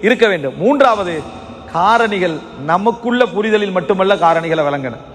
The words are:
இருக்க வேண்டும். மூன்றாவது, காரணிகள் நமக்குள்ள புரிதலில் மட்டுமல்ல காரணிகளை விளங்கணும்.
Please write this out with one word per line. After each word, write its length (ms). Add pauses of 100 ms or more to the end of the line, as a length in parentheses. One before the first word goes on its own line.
இருக்க 260
வேண்டும். 300
மூன்றாவது, 500 (640)
காரணிகள் 600 (360)
நமக்குள்ள 520 (120)
புரிதலில் 420
மட்டுமல்ல 380 (100)
காரணிகளை 420
விளங்கணும். 480